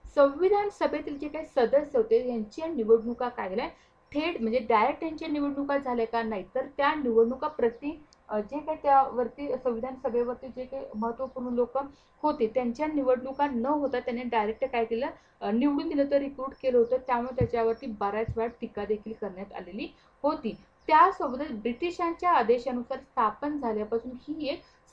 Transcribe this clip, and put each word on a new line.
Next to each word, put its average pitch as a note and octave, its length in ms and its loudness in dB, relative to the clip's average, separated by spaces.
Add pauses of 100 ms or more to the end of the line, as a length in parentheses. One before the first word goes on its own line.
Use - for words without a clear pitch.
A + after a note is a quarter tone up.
(140)
संविधान F4 540 4
सभेतील D4 500 -2
जे D4+ 100 -6
काही D#4 180 -8
सदस्य C4+ 520 2
होते, A3+ 300 4
यांच्या A#3+ 380 -4
निवडणुका A#3 640 2
काय A3 200 -6
झाल्या, A#3 200 -4 (440)
थेट D#4 280 -2
म्हणजे A3+ 180 0
डायरेक्ट A#3 460 2
यांच्या D#4+ 240 -6
निवडणुका C#4+ 500 0
झाल्या B3 280 -2
का, A3+ 160 -2
नाही G#3+ 220 -4 (100)
तर C4+ 120 -2 (100)
त्या C#4+ 180 2
निवडणुका B3+ 540 2
प्रति C#4+ 520 -2 (340)
अ, G#3+ 60 -2
जे G#3 180 -6
काही D4+ 240 -6
त्यावरती C4+ 720 2 (100)
संविधान B3 380 -4
सभेवरती A#3+ 460 -2
जे B3+ 160 -10
काही C4+ 200 -10 (100)
महत्त्वपूर्ण A#3+ 600 -6
लोक A#3+ 240 0 (440)
होते, D4 240 2
त्यांच्या B3 400 -2
निवडणुका C4+ 600 2
न B3 200 0
होता C#4+ 340 0
त्याने A#3+ 220 -4
डायरेक्ट A3+ 420 -2
काय A#3+ 200 0
केलं, A#3 220 -2 (340)
अ, G3+ 100 -4
निवडून C#4+ 380 2
दिलं C#4+ 140 2
होतं, C#4 140 2
रिक्रूट C4+ 460 -4
केलं B3 160 4
होतं. A#3 180 4
त्यामुळे B3+ 420 -2
त्याच्यावरती A#3 480 0
बऱ्याच G#3 400 -4 (100)
वेळा A3+ 120 -2 (120)
टीका G#3 240 -8
देखील G#3 280 -4
करण्यात F#3+ 400 -10
आलेली F#3+ 360 -10 (340)
होती. D4 340 -2 (300)
त्यासोबतच D#4 640 4
ब्रिटिशांच्या E4+ 800 -2
आदेशानुसार B3 680 2
स्थापन C#4+ 600 -2
झाल्यापासून A3+ 520 -2 (100)
ही D4+ 280 -8
एक E4 140 -6 (300)